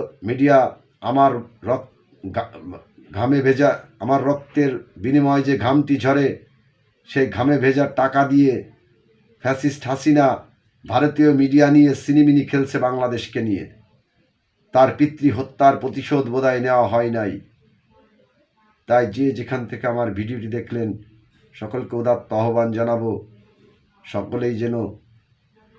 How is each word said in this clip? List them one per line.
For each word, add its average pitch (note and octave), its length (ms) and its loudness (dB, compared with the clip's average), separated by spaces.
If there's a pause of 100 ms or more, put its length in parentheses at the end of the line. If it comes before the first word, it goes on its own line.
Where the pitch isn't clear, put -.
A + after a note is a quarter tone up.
(220)
মিডিয়া B2+ 540 2 (240)
আমার B2+ 360 2 (280)
রক-, B2 220 -4 (480)
গা-, E2+ 440 -12 (360)
ঘামে C3 280 0
ভেজা, C3 420 2 (140)
আমার C3 260 -2
রক্তের C#3 600 -2 (120)
বিনিময়ে C#3 460 2
যে C3 160 0
ঘামটি C#3 380 0
ঝরে, C3+ 480 0 (600)
সেই C3+ 220 -2
ঘামে C3 320 0
ভেজা C3+ 280 2
টাকা C3+ 380 0
দিয়ে C3+ 460 2 (680)
ফ্যাসিস্ট C3+ 440 -4
হাসিনা C#3 600 0 (420)
ভারতীয় D3 460 2
মিডিয়া C#3 380 4
নিয়ে D3 240 6
সিনিমিনি C#3+ 500 4
খেলছে C#3 340 -2
বাংলাদেশকে B2 640 -4
নিয়ে। F#2+ 300 -6 (1000)
তার C3 160 4 (100)
পিতৃ D3 320 0
হত্যার C3+ 460 0
প্রতিশোধ C3+ 520 -4
বোধহয় B2+ 320 0
নেওয়া B2 280 2
হয় A#2 220 0
নাই। A2 300 -6 (1500)
তাই A#2+ 200 2
যে B2 240 -2
যেখান A#2+ 360 -6
থেকে A#2+ 200 -10
আমার A#2+ 240 -4
ভিডিওটি G#2+ 360 -8
দেখলেন, A#2 460 -6 (600)
সকলকে A#2+ 440 -10
উদাত্ত A#2 360 -2
আহ্বান A#2 400 0
জানাবো, A2+ 540 -4 (760)
সকলেই A#2+ 540 -6
যেন A#2 280 -6 (920)